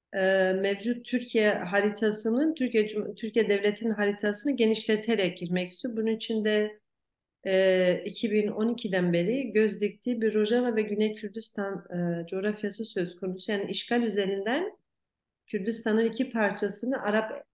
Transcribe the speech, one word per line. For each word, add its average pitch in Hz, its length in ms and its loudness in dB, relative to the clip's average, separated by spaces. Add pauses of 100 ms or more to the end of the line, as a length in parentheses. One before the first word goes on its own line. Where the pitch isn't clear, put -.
(140)
e, 190 380 4
mevcut 202 540 -2
Türkiye 233 440 2
haritasının, 214 1040 0
Türkiye 226 340 2
Cum-, - 260 -6
Türkiye 214 340 0
Devleti'nin 202 420 0
haritasını 208 680 0
genişleterek 220 840 2
girmek 180 300 -2
istiyor. 226 280 -10
Bunun 220 100 -2
için 220 380 -2
de, 214 360 0 (680)
e, 185 580 4
iki 202 260 -4
bin 208 180 2
on 220 200 0
ikiden 185 440 0
beri 190 400 0
göz 214 280 2
diktiği 220 400 -4
bir 214 140 2
Rojava 226 420 2
ve 214 60 2
Güney 208 320 0
Kürdistan, 196 760 -8
e, 170 360 -2
coğrafyası 208 580 -4
söz 175 320 -4
konusu. 185 360 -6
Yani 196 180 -2
işgal 240 320 -2
üzerinden 202 760 -2 (680)
Kürdistan'ın 220 580 0
iki 226 260 -2
parçasını 214 720 -2
Arap, 214 520 -2